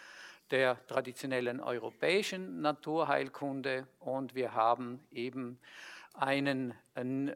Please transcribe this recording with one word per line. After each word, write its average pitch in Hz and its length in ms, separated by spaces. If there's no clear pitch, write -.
der 127 360
traditionellen 127 720
europäischen 175 1000
Naturheilkunde. 139 1300
Und 131 360
wir 120 180
haben 120 460
eben 123 460
einen, 135 600
einen, 135 420